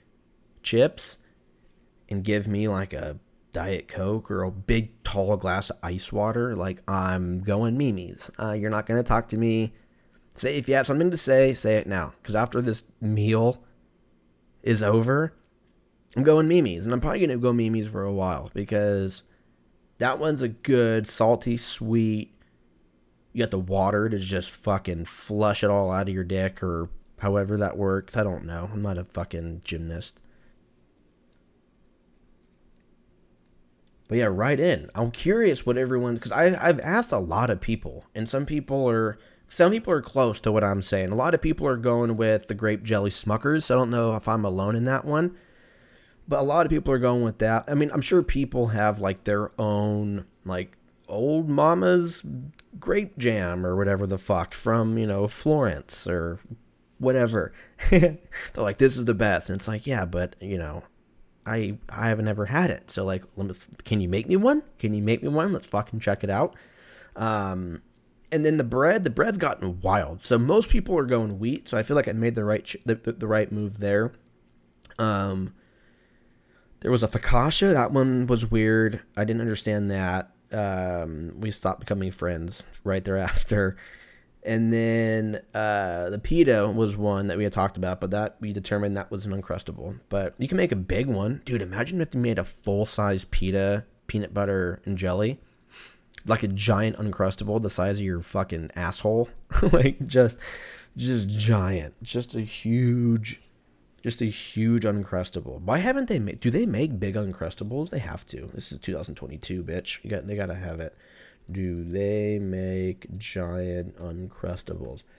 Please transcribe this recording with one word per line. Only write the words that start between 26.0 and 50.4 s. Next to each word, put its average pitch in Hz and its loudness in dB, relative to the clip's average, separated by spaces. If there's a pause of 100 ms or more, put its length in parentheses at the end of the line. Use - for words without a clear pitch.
of 95 -4
your 92 -2
dick 95 -2
or 85 -4 (300)
however 101 0
that 101 0
works. 98 -2
I 110 0
don't 92 -4
know. 85 -8
I'm 104 -6
not 95 -2
a 92 -6
fucking 85 -8
gymnast. 82 -10 (4000)
But 113 0
yeah, 117 4
write 117 2
in. 139 0
I'm 120 -2
curious 190 2
what 123 2
everyone, 123 0
'cause 117 -8
I, 170 4
I've 160 4
asked 214 0
a 117 2
lot 98 0
of 92 0
people, 78 -6 (100)
and 110 -6
some 139 -2
people 139 0
are, 110 0 (300)
some 180 6
people 220 -2
are 147 2
close 127 0
to 107 2
what 107 4
I'm 98 2
saying. 95 0
A 107 -2
lot 160 2
of - 2
people 156 0
are 131 2
going 117 2
with 110 2
the 107 -4
grape 107 -2
jelly 101 0
Smuckers, 143 0
so 123 2
I 127 6
don't 120 2
know 117 2
if 107 -4
I'm 110 2
alone 98 0
in 117 2
that 131 0
one. 160 0 (920)
But 139 0
a - 2
lot 151 2
of 147 0
people 147 2
are 127 2
going 123 2
with 113 -2
that. 110 2
I 147 -2
mean, 147 4
I'm 143 0
sure 175 4
people 131 0
have, 107 2
like, 98 -2
their 104 0 (100)
own, 104 0 (200)